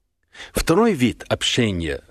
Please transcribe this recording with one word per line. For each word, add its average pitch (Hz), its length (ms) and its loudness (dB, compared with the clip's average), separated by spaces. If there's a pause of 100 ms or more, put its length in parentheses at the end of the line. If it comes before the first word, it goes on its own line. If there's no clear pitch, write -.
(540)
Второй 208 400 2
вид 123 360 -2
общения 90 800 -2